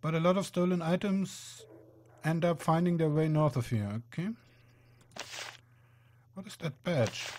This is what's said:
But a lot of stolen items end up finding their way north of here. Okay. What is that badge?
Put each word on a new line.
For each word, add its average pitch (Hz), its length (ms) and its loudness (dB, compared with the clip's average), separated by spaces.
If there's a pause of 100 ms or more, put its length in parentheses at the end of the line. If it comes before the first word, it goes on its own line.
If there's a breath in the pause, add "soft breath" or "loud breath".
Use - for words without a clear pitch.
But 160 140 -2
a 160 40 2
lot 180 160 6
of 196 100 0
stolen 180 360 2
items 185 800 -2 (640)
end 160 180 0
up 175 180 2
finding 170 360 2
their 160 120 2
way 156 180 2
north 151 280 4
of 123 140 -2
here. 107 320 -2 (100)
Okay. 180 180 -6 (2000 loud breath)
What 190 120 -14
is - 120 -18
that - 260 -8
badge? 135 560 -2